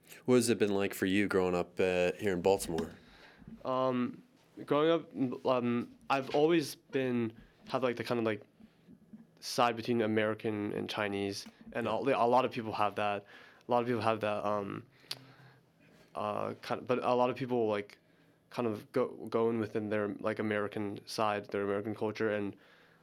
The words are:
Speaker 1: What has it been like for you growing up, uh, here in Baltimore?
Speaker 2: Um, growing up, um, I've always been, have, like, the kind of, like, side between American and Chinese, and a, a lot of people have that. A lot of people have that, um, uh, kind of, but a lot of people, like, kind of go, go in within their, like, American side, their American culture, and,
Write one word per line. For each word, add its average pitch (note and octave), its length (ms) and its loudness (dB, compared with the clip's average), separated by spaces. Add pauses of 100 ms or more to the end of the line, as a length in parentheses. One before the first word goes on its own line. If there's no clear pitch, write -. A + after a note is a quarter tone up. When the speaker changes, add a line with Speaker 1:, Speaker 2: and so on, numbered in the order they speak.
(260)
Speaker 1:
What B2 100 6
has A#2 140 6
it G#2+ 80 4
been G2+ 160 2
like G2 200 2
for - 120 -2
you G2 220 4
growing F#2 280 2
up, F2 240 -2
uh, F2+ 400 4
here G#2 140 0
in F2+ 80 -2
Baltimore? F2 480 2 (760)
Speaker 2:
Um, B2+ 560 -2 (440)
growing D3+ 240 4
up, C3+ 560 -2
um, A#2+ 440 2 (200)
I've C3+ 220 0
always D3+ 440 4
been, B2 560 -2 (380)
have, B2+ 140 0
like, A#2+ 140 0
the A#2+ 60 -4
kind A#2+ 160 -2
of, A2+ 60 0
like, G#2+ 160 0 (1000)
side A#2+ 340 2
between A#2 260 0
American G#2+ 720 0
and G2+ 160 -4
Chinese, G2 560 -4 (280)
and A#2 140 -2
a, G#2+ 40 0
a A2+ 340 2
lot B2 200 6
of A2+ 60 -4
people A2 200 -6
have G2+ 240 0
that. G#2 300 -2 (420)
A B2 40 -4
lot A#2+ 100 4
of A#2+ 60 -2
people A#2+ 140 0
have A2 200 0
that, G#2 240 -2
um, G#2 380 -4 (1300)
uh, G#2 460 -4
kind - 200 -6
of, - 60 -10
but B2 160 0
a B2 100 2
lot B2 160 4
of B2+ 60 -4
people, B2 320 0
like, G#2 300 -4 (520)
kind A#2+ 180 -2
of G#2+ 260 -6
go, B2 140 2 (220)
go A2+ 200 2
in A#2 100 0
within G#2+ 300 -4
their, G#2 320 -2
like, G#2+ 180 -2
American G#2 680 -2
side, G#2 440 -2
their G2+ 140 -2
American G#2 300 -2
culture, G#2+ 420 -2
and, G2+ 200 -4 (480)